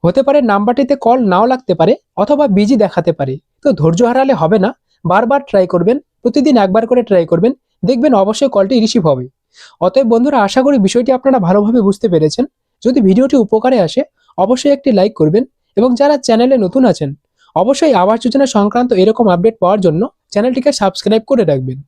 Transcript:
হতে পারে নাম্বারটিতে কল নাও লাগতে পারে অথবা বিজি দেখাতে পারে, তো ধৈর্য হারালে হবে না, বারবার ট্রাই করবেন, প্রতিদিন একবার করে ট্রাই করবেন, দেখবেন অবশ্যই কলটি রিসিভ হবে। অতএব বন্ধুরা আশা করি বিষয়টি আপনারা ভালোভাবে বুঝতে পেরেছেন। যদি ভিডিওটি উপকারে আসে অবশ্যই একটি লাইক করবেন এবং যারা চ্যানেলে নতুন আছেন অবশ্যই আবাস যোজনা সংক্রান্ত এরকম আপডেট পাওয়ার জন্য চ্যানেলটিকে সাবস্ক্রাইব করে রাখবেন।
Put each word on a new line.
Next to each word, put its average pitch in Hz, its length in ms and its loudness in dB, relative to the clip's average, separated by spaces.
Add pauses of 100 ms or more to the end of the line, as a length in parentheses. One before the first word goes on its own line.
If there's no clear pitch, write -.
হতে 175 200 2
পারে 277 200 2
নাম্বারটিতে 240 540 0
কল 254 300 0
নাও 185 200 2
লাগতে 254 280 -4
পারে 165 180 0 (240)
অথবা 277 320 0
বিজি 208 280 0
দেখাতে 175 360 -2
পারে, 135 220 -6 (260)
তো - 120 -2
ধৈর্য 165 340 0
হারালে 262 280 0
হবে 165 240 0
না, 190 120 0 (340)
বারবার 226 420 0
ট্রাই 190 200 0
করবেন, 180 300 0 (240)
প্রতিদিন 262 360 0
একবার 208 300 2
করে 247 160 0
ট্রাই 185 240 0
করবেন, 175 260 0 (300)
দেখবেন 247 320 0
অবশ্যই 214 360 0
কলটি 202 280 0
রিসিভ 220 280 0
হবে। 131 180 -2 (560)
অতএব 208 280 0
বন্ধুরা 247 340 0
আশা 202 200 -2
করি 277 160 2
বিষয়টি 220 340 0
আপনারা 254 260 0
ভালোভাবে 208 440 0
বুঝতে 196 260 0
পেরেছেন। 160 360 0 (380)
যদি 254 180 0
ভিডিওটি 240 360 2
উপকারে 233 440 0
আসে 170 200 -2 (380)
অবশ্যই 254 340 0
একটি 277 200 -2
লাইক 202 220 2
করবেন 165 280 0 (340)
এবং 240 180 0
যারা 285 240 2
চ্যানেলে 247 400 0
নতুন 220 280 0
আছেন 156 240 -2 (460)
অবশ্যই 269 380 0
আবাস 202 260 2
যোজনা 269 260 0
সংক্রান্ত 208 460 -2
এরকম 214 360 2
আপডেট 185 300 0
পাওয়ার 196 220 0
জন্য 175 220 0 (280)
চ্যানেলটিকে 247 420 -2
সাবস্ক্রাইব 214 520 -2
করে 240 200 -2
রাখবেন। 131 440 -4